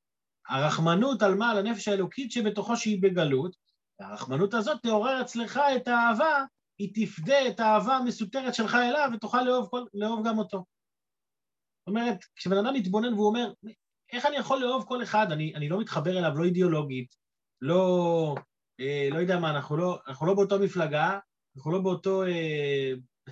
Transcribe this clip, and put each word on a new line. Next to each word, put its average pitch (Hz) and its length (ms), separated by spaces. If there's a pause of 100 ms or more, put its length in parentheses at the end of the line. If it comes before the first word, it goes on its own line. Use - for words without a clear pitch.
(480)
הרחמנות 165 760
על 196 140
מה? 226 160
על 214 60
הנפש 214 300
האלוקית 202 440
שבתוכו 214 460
שהיא 214 240
בגלות. 170 540 (440)
והרחמנות 131 540
הזאת 233 300
תעורר 240 380
אצלך 233 380 (160)
את 247 120
האהבה, 240 580 (340)
היא 202 260
תפדה 247 420
את 202 120
האהבה 214 360
המסותרת 247 600
שלך 226 200
אליו, 254 380
ותוכל 226 280
לאהוב 254 300
כל, 247 220
לאהוב 220 340
גם 220 100
אותו. 202 200
זאת - 1300
אומרת, 220 380 (100)
כשבן 185 220
אדם 233 160
מתבונן 220 400
והוא 208 140
אומר, 220 260 (600)
"איך 240 120
אני 294 120
יכול 269 240
לאהוב 247 220
כל 247 200
אחד? 214 280
אני, 156 240
אני 147 140
לא 185 120
מתחבר 180 380
אליו, 151 180
לא 165 60
אידיאולוגית, 151 720 (460)
לא, 170 720 (440)
אה, 139 320
לא 160 80
יודע 180 200
מה, 160 100
אנחנו 147 280
לא, 175 300
אנחנו 135 200
לא 196 60
באותו 196 260
מפלגה, 165 600 (380)
אנחנו 151 140
לא 190 100
באותו, 190 420
אה, 147 680 (400)